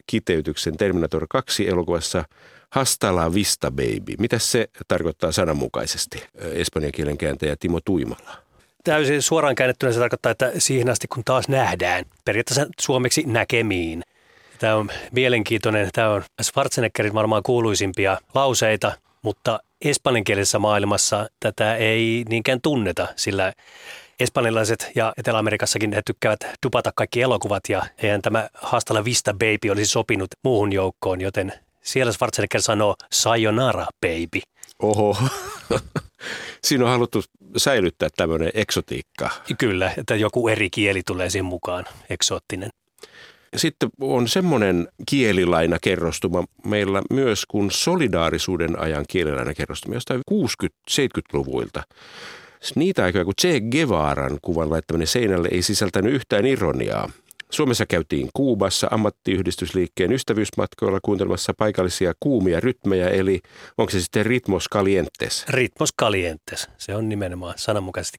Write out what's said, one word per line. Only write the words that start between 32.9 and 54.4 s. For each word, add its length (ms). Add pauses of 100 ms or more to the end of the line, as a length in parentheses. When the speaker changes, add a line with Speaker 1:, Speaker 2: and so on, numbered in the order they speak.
Speaker 2:
sayonara, 720 (140)
baby. 400 (380)
Speaker 1:
Oho. 380 (540)
<laughs> 920
Siinä 200
on 60
haluttu 320 (340)
säilyttää 600
tämmöinen 380
eksotiikka. 760 (280)
Speaker 2:
Kyllä, 400
että 180
joku 320
eri 220
kieli 360
tulee 240
siihen 140
mukaan, 400 (260)
eksoottinen. 600 (840)
Speaker 1:
Sitten 320 (120)
on 280
semmoinen 600 (200)
kielilainakerrostuma 1400 (200)
meillä 460
myös 380
kuin 220
solidaarisuuden 1080
ajan 300
kielilainakerrostuma, 840
jostain 320
kuusikymmentä, 520 (100)
seitkytluvuilta. 920 (920)
Niitä 300
aikoja, 200
kun 160
Che 200
Guevaran 840